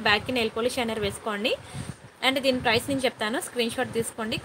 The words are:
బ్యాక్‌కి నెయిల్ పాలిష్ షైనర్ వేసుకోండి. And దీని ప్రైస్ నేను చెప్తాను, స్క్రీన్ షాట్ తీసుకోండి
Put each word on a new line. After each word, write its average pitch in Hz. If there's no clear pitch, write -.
బ్యాక్‌కి 214
నెయిల్ 220
పాలిష్ 240
షైనర్ 226
వేసుకోండి. 208
And 269
దీని 254
ప్రైస్ 233
నేను 269
చెప్తాను, 226
స్క్రీన్ 233
షాట్ 240
తీసుకోండి 226